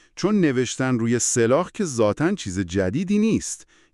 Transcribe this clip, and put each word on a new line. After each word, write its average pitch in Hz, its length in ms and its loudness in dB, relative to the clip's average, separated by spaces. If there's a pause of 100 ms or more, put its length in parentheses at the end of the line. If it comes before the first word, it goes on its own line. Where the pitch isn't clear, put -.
(160)
چون 202 240 0
نوشتن 127 580 0
روی 117 200 0
سلاح 123 560 2
که 214 100 -2
ذاتاً 131 500 0
چیز 95 260 -6
جدیدی 98 580 -2
نیست. - 480 -2 (280)